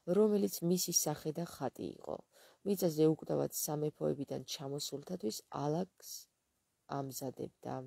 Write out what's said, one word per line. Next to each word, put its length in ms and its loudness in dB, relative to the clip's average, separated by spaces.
რომელიც 540 4
მისი 340 2
სახე 380 0
და 120 -4
ხატი 420 -4
იყო. 300 -8
მიწაზე 420 4
უკვდავად 480 2
სამეფოებიდან 920 -2
ჩამოსულთათვის 920 -6
ალაგს 580 -2
ამზადებდა. 880 -6